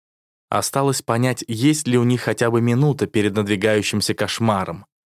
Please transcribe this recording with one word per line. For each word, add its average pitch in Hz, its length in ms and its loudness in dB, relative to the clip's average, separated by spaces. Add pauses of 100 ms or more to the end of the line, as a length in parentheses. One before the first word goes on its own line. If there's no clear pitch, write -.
(500)
Осталось 135 500 -2
понять, 120 480 -2
есть 139 400 0
ли 123 80 4
у 120 80 4
них 120 160 2
хотя 117 300 0
бы 117 100 2
минута 123 460 2
перед 104 280 0
надвигающимся 104 800 0
кошмаром. 98 720 -2 (240)